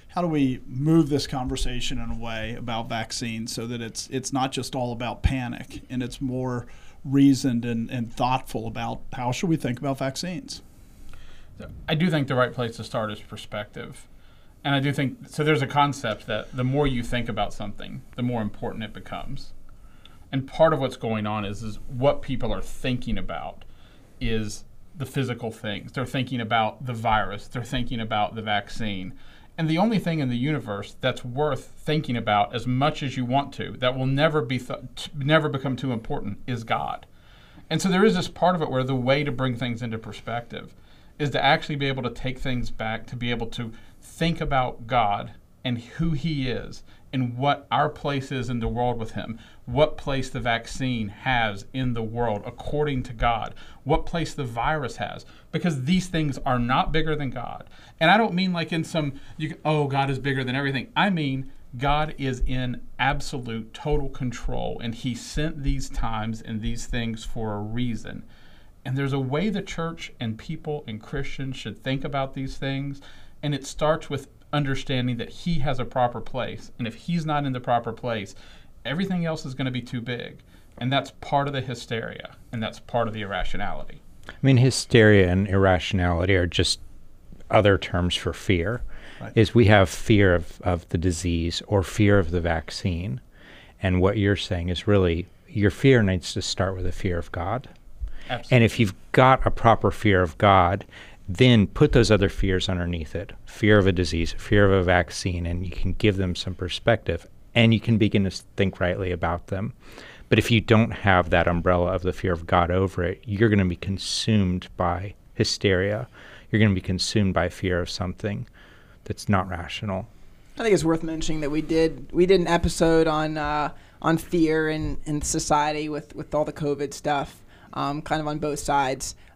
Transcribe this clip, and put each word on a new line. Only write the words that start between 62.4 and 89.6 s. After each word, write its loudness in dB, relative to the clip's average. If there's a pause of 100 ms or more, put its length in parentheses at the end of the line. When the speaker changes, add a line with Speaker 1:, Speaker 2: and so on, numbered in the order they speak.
Speaker 2:
in -2 (180)
absolute, -2
total 0
control, -4
and -4
he -4
sent -4
these 0
times -4
and -8
these -4
things -4
for -4
a -6
reason. -4 (600)
And -2
there's -2
a 0
way 0
the -2
church -8
and -4
people -8
and -10
Christians -6
should -12
think -2
about -4
these -8
things, -6 (400)
and -2
it -8
starts -2
with -6 (260)
understanding -2
that -8
he -2
has 2
a -2
proper 0
place. -6
And -4
if -6
he's -4
not 0
in -2
the -6
proper 0
place, -6 (480)
everything -2
else -4
is -8
gonna -4
be -4
too -8
big. -8 (400)
And -2
that's -2 (100)
part 0
of -4
the -2
hysteria, -8 (160)
and -4
that's -6
part -2
of -6
the -6
irrationality. -2 (280)
Speaker 3:
I -14 (100)
mean, 8
hysteria 8
and 4
irrationality 4
are 2
just 0 (720)
other 6
terms -2
for -4
fear. -2 (380)
Speaker 1:
Right. -12
Speaker 3:
Is 6
we 10